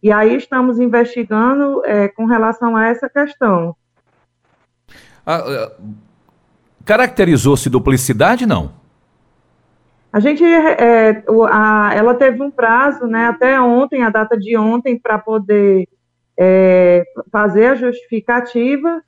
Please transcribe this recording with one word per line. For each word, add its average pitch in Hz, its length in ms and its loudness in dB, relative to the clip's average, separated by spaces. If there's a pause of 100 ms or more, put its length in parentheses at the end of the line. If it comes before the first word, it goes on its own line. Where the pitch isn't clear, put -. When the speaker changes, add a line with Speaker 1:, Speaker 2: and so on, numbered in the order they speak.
Speaker 1:
E 208 100 2
aí 220 240 2
estamos 254 420 -2
investigando, 240 1040 -2
é, 208 220 0
com 220 200 -6
relação 226 500 -2
a 220 100 2
essa 233 220 -4
questão. 214 680 -2 (1500)
Speaker 2:
Ah, 160 200 -4
ah, 113 280 -8 (1120)
caracterizou-se 165 840 0
duplicidade, 135 760 0
não? 92 240 -2 (1400)
Speaker 1:
A 208 80 0
gente, 294 240 0
é, 233 840 2
o, 220 160 4
a, 214 500 0
ela 226 200 2
teve 247 260 2
um 285 100 -6
prazo, 247 560 0
né, 226 200 -2
até 247 340 0
ontem, 247 440 0
a 220 60 0
data 220 280 -2
de 214 180 -4
ontem, 240 400 -2
pra 226 220 -4
poder, 202 680 0 (500)
é, 185 640 4 (300)
fazer 208 340 2
a 262 80 2
justificativa. 247 1300 -4